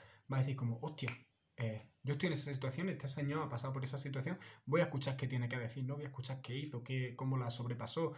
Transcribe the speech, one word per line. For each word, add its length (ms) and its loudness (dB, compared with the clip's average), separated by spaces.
vas 120 2
a 20 8
decir 140 4
como, 260 0
"Hostia, 280 -2
eh, 340 -2
yo 100 2
estoy 140 2
en 60 4
esa 200 0
situación, 360 0
este 180 -2
señor 360 0
ha 60 -2
pasado 240 -2
por 100 0
esa 140 -2
situación, 420 -2
voy 160 6
a 40 8
escuchar 320 0
qué 100 0
tiene 220 2
que 80 0
decir, 260 -2
¿no? 120 0
Voy 100 -4
a 20 -4
escuchar 340 -4
qué 160 -4
hizo, 260 -4
qué, 320 0
cómo 220 2
la 140 0
sobrepasó, 680 0